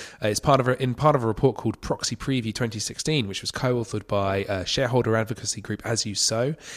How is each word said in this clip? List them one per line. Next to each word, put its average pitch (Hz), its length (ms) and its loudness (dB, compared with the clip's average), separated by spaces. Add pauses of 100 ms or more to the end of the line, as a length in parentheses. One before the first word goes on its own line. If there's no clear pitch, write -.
(220)
Uh, 107 60 0
it's 104 140 0
part 135 180 6
of 123 80 2
a, 127 140 2
in 127 120 0
part 147 220 4
of 123 80 2
a 113 40 2
report 117 280 2
called - 240 -4
Proxy - 380 -4
Preview 117 360 -2
twenty 110 260 -2
sixteen, 131 480 -2
which 98 140 -8
was - 100 -6
co-authored 120 560 -2
by, 98 380 2
uh, 95 200 -2
shareholder 120 500 2
advocacy 110 460 -2
group 104 240 -6
As 113 200 0
You 104 100 -4
Sow, 127 400 0 (220)